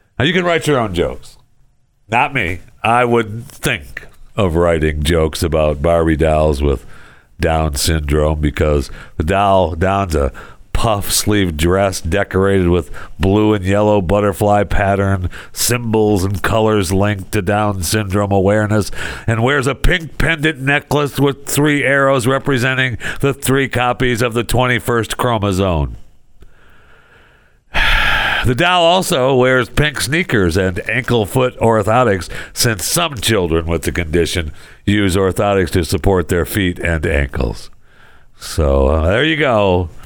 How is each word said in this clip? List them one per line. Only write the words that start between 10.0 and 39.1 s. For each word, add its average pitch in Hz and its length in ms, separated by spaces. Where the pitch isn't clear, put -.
a 69 180
puff 104 380
sleeve 98 460
dress 92 420
decorated 95 720
with 87 200
blue 107 340
and 95 120
yellow 104 360
butterfly 104 600
pattern, 98 680
symbols 107 720
and 101 180
colors 107 520
linked 101 400
to 107 80
Down 101 420
syndrome 101 480
awareness, 101 580
and 113 160
wears 135 240
a 131 80
pink 165 420
pendant 156 420
necklace 143 600
with 143 260
three 143 380
arrows 135 420
representing 131 720
the 139 140
three 135 340
copies 123 540
of 120 120
the 117 100
twenty-first 120 760
chromosome. 95 800
<sighs> - 240
The 123 120
doll 175 280
also 165 520
wears 127 340
pink 147 320
sneakers 113 560
and 92 220
ankle 117 380
foot 127 320
orthotics, 110 680
since - 320
some 160 320
children 85 500
with 82 160
the 80 80
condition 82 600
use 101 320
orthotics 98 580
to 87 120
support 95 440
their 85 180
feet 92 320
and 82 260
ankles. 69 640
So, 69 480
uh, 80 220
there 117 140